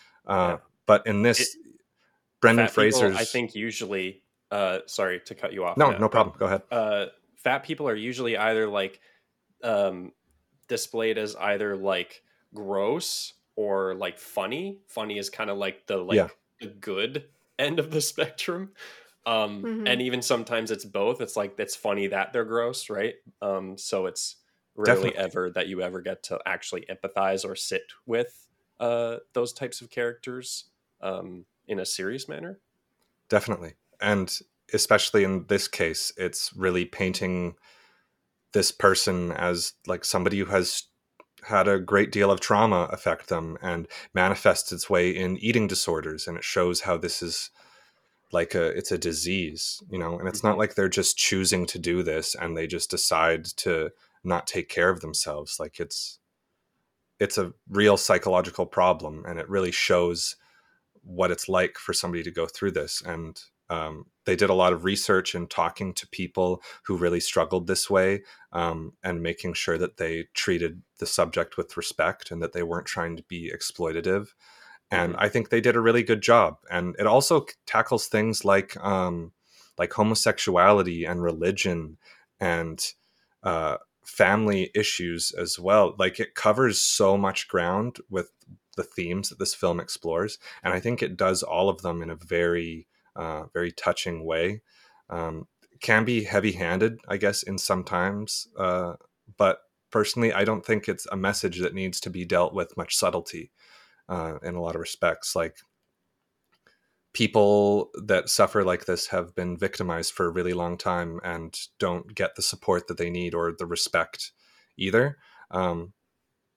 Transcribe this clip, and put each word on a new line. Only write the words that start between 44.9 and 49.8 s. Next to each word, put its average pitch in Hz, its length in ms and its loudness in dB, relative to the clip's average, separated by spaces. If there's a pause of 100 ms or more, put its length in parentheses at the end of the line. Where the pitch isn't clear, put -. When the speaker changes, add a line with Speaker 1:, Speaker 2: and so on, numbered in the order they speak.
Speaker 1:
in 92 280 -2
eating 110 280 2
disorders. 80 600 -2
And 85 100 -8
it - 80 -12
shows 90 360 2
how 90 160 0
this 82 260 -4
is, - 280 -6 (800)
like, 85 240 0
a, 85 120 2 (100)
it's - 140 -4
a 87 80 -2
disease, 82 920 -4